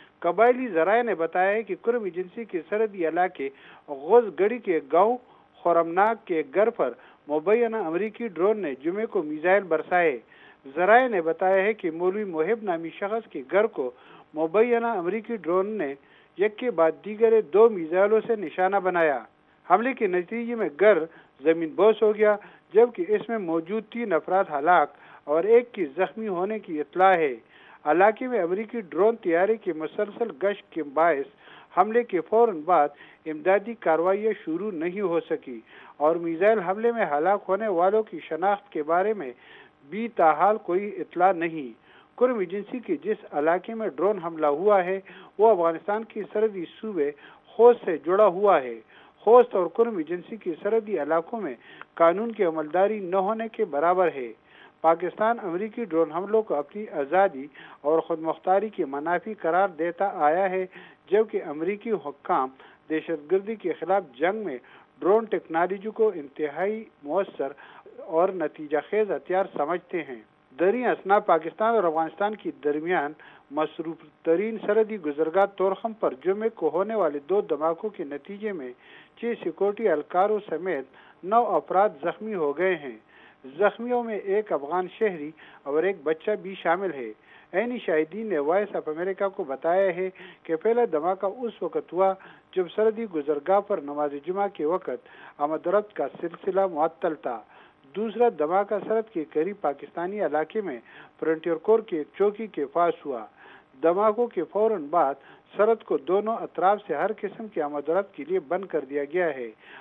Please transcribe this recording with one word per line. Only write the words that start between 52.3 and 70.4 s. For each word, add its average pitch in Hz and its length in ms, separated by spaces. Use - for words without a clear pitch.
کی 208 120
عملداری 170 540
نہ 190 180
ہونے 220 320
کے 220 160
برابر 170 500
ہے۔ 123 180
پاکستان 175 600
امریکی 208 420
ڈرون 160 280
حملوں 202 300
کو 185 120
اپنی 170 380
آزادی 147 540
اور 156 200
خود 165 200
مختاری 185 480
کے 190 160
منافی 160 500
قرار 180 340
دیتا 170 460
آیا 175 360
ہے، 185 160
جبکہ 214 360
امریکی 180 440
حکام 147 580
دہشت 156 420
گردی 202 220
کے 185 260
خلاف 185 220
جنگ 202 260
میں 135 140
ڈرون 208 260
ٹیکنالوجی 185 640
کو 214 240
انتہائی 160 720
مؤثر 156 460
اور 185 320
نتیجہ 151 500
خیز 208 200
ہتھیار 185 420
سمجھتے 170 500
ہیں۔ 127 180